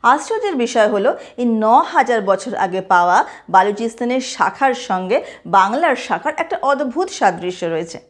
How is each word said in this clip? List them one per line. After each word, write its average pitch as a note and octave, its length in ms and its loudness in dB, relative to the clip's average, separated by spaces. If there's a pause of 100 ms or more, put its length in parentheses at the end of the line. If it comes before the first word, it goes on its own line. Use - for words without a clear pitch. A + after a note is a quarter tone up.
আশ্চর্যের E4 520 2
বিষয় A#3 340 2
হলো, G#3+ 220 0 (260)
এই A#3+ 100 0 (140)
ন G#3+ 40 0 (200)
হাজার B3 360 0
বছর G3 360 -2
আগে F#3+ 260 -2
পাওয়া F3+ 340 4 (320)
বালুচিস্তানের A3+ 760 0
শাখার A3 540 0
সঙ্গে F#3 360 -2 (300)
বাংলার A3+ 500 2
শাখার A3+ 400 -4
একটা E4 240 -4
অদ্ভুত C#4+ 480 -2
সাদৃশ্য F3+ 560 -2
রয়েছে। E3 320 -6 (120)